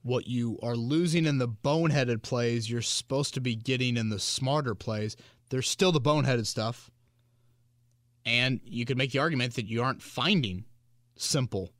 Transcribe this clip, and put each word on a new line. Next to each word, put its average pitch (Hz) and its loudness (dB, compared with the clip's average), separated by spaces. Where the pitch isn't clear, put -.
What 123 -2
you 120 -2
are 120 -2
losing 160 2
in 143 4
the 123 2
boneheaded 139 2
plays, 120 0
you're 117 -2
supposed - -2
to 135 -2
be 123 0
getting 123 0
in 113 0
the 101 -2
smarter 131 0
plays. 107 -4
There's 131 -2
still 185 2
the 147 4
boneheaded 131 2
stuff. - -4
And 120 2
you 120 -4
could 123 -2
make 131 0
the 135 0
argument 131 0
that 113 -4
you 113 -2
aren't 127 -2
finding 123 0
simple 107 -2